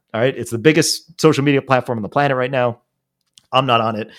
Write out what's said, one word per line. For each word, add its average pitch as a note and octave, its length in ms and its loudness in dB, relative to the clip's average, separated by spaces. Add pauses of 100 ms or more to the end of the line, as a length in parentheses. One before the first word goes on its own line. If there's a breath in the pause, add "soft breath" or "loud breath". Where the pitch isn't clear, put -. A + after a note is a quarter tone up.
(140)
All A2 60 -2
right. C3 160 0
It's A#2 160 -10
the A#2 60 -6
biggest - 600 0
social D3+ 220 4
media C#3 180 2
platform B2+ 380 -2
on G#2+ 40 -8
the G2+ 60 -8
planet C#3+ 280 0
right B2+ 160 -4
now. B2 300 -2 (680)
I'm C3+ 140 2
not A#2 140 2
on A2+ 140 -2
it. A2 240 -8